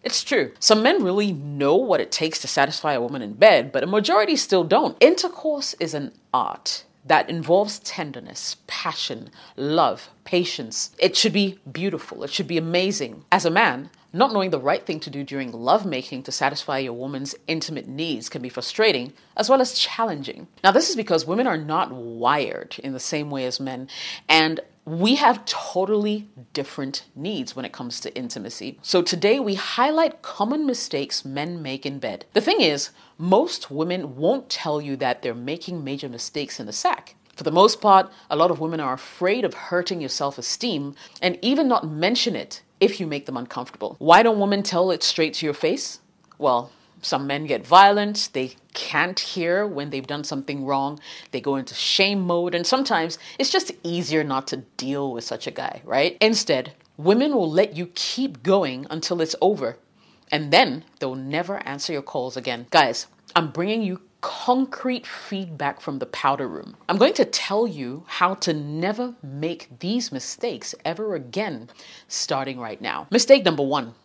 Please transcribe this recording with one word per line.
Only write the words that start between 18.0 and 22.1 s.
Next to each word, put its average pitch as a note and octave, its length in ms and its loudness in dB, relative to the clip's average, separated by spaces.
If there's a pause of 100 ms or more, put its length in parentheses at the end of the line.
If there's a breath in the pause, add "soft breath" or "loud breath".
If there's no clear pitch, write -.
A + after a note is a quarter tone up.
can B2+ 140 -10
be B2 80 -10
frustrating, C#3 640 0 (200 soft breath)
as G#3+ 140 0
well C4 140 6
as - 160 -2
challenging. E3+ 680 -4 (160)
Now, F#3+ 100 8
this E4 180 4
is D#4+ 60 -4
because F#3 280 0
women G3+ 220 0
are F3+ 100 2
not D#3 340 -2
wired A#2+ 880 -2